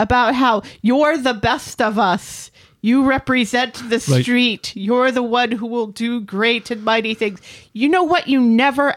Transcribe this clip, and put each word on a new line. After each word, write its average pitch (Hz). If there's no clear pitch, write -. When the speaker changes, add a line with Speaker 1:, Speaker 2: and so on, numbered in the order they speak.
Speaker 1:
about 240
how 247
you're 294
the 254
best 233
of 214
us. -
You 247
represent 254
the 226
Speaker 2:
Right. 127
Speaker 1:
street. 240
You're 247
the 247
one 240
who 226
will 226
do 233
great 220
and 214
mighty 220
things. 208
You 247
know 359
what 339
you 269
never, 262